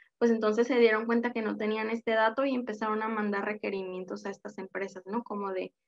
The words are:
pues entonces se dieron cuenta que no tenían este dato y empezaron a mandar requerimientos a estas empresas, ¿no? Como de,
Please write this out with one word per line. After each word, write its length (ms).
pues 120
entonces 380
se 100
dieron 280
cuenta 260
que 100
no 140
tenían 340
este 220
dato 320
y 100
empezaron 480
a 60
mandar 380
requerimientos 800
a 40
estas 280
empresas, 480
¿no? 180
Como 300
de, 200